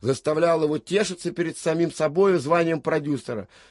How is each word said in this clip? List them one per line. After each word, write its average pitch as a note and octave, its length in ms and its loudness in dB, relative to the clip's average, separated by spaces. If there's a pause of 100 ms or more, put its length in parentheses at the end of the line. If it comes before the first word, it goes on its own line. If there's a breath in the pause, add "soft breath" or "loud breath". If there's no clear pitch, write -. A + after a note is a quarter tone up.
заставляло D#3 640 0
его D3+ 160 0
тешиться F3+ 520 -4
перед E3 260 -4
самим E3 340 0
собою F3 480 2
званием E3 420 2
продюсера, C#3+ 680 -4 (240 soft breath)